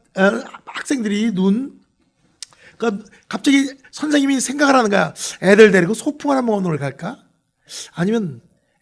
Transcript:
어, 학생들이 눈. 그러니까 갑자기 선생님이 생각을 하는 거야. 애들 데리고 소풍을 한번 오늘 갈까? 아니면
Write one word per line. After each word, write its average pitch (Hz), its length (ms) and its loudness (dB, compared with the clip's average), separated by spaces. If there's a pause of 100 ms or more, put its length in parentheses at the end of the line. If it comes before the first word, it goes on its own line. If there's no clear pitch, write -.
(180)
어, 208 260 2 (220)
학생들이 220 680 -4
눈. 196 460 -2 (1000)
그러니까 220 280 -4 (220)
갑자기 277 420 0 (220)
선생님이 277 480 0
생각을 277 360 0
하는 233 140 2
거야. 185 240 0 (280)
애들 208 300 8
데리고 180 220 2
소풍을 285 440 -4
한번 220 280 -2
오늘 160 120 -2
갈까? 143 460 -10 (680)
아니면 180 480 -4 (400)